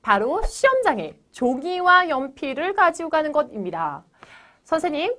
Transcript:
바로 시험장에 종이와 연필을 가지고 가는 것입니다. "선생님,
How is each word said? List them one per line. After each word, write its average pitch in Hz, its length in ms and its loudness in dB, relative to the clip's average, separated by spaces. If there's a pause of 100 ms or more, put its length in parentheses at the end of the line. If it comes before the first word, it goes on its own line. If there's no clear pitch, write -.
바로 233 420 0
시험장에 415 720 0 (160)
종이와 359 800 2
연필을 277 640 -4
가지고 339 360 0
가는 311 220 0
것입니다. 175 720 -4 (600)
"선생님, 320 560 -2